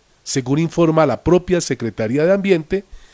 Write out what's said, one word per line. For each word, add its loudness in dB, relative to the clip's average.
según -2
informa 2
la -2
propia 2
Secretaría -2
de 4
Ambiente, 0